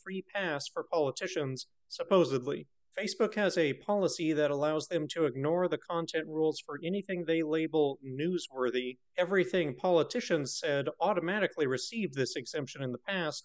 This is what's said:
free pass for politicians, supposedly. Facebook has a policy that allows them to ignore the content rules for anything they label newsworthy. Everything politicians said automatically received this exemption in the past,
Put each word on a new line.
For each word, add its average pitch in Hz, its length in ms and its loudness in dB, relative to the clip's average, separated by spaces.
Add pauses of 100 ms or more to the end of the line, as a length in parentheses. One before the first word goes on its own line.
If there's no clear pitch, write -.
free 190 220 -8 (100)
pass 165 320 -2
for - 160 -6
politicians, 147 840 -2 (200)
supposedly. 143 800 2 (320)
Facebook 208 380 0
has 202 200 2
a 151 180 4
policy 175 580 0
that 147 180 4
allows 151 380 0
them 156 180 0
to 165 180 0
ignore 151 440 0
the 156 100 0
content 165 480 -4
rules 156 320 0
for 147 240 -10
anything 185 420 -4
they 165 200 2
label 156 600 2
newsworthy. 131 920 -2 (180)
Everything 180 600 2
politicians 165 840 2
said 143 300 0 (120)
automatically 180 680 0
received 151 460 -4
this 131 200 -2
exemption 135 480 -6
in 131 80 -4
the 123 80 -6
past, 175 460 -4